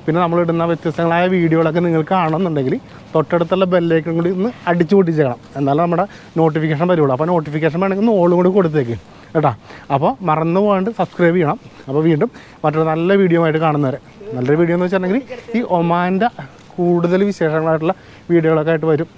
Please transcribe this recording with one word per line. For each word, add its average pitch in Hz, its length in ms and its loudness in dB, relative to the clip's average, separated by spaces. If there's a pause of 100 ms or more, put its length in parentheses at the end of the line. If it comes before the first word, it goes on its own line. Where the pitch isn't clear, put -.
പിന്നെ 160 200 0
നമ്മളിടുന്ന 165 460 0
വ്യത്യസ്തങ്ങളായ 170 540 0 (100)
വീഡിയോകളൊക്കെ 165 520 2
നിങ്ങൾ 160 240 0
കാണുന്നുണ്ടെങ്കിൽ 160 640 0 (400)
തൊട്ടടുത്തുള്ള 170 580 0
ബെല്ലൈക്കൺ 165 460 0
കൂടി 170 180 0
ഒന്ന് 196 140 -2 (200)
അടിച്ചു 175 260 2
പൊട്ടിച്ചേക്കണം, 156 420 2 (200)
എന്നാലും 139 260 0
നമ്മുടെ 170 200 0 (340)
നോട്ടിഫിക്കേഷൻ 156 540 0
വരുള്ളൂ. 147 240 2
അപ്പോൾ 156 160 -2
നോട്ടിഫിക്കേഷൻ 156 500 -2
വേണമെങ്കിൽ 196 220 0
ഒന്ന് 233 160 2
all 175 180 2
കൂടി 180 180 4
കൊടുത്തേക്ക് 147 400 0 (380)
കേട്ടോ. 147 180 2 (420)
അപ്പോൾ 156 180 0 (160)
മറന്നു 165 360 0
പോകാണ്ട് 196 260 0 (100)
സബ്സ്ക്രൈബ് 170 360 0
ചെയ്യണം. 170 220 0 (300)
അപ്പോൾ 139 200 0
വീണ്ടും 170 220 2 (340)
മറ്റൊരു 156 280 0
നല്ല 170 300 0
വീഡിയോ 170 240 2
ആയിട്ട് 156 200 0
കാണുന്നവരെ, 143 340 0 (360)
നല്ലൊരു 131 260 0
വീഡിയോ 170 160 2
എന്ന് 180 100 0
വെച്ചിട്ടുണ്ടെങ്കിൽ 190 340 -2 (360)
ഈ 247 40 0 (160)
ഒമാൻ്റെ 180 520 0 (460)
കൂടുതൽ 175 440 2 (100)
വിശേഷങ്ങളായിട്ടുള്ള 160 640 -2 (380)
വീഡിയോകളൊക്കെ 160 400 2
ആയിട്ട് 160 200 0
വരും. 156 260 -2